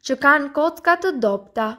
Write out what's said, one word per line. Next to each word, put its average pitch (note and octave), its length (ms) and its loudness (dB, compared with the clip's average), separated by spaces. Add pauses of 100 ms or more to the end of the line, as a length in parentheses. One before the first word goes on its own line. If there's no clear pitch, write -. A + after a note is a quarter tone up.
që C4 120 -4
kanë C#4+ 360 2
kocka E4 440 0
të F4+ 220 -2
dobta. G#3+ 500 -4 (100)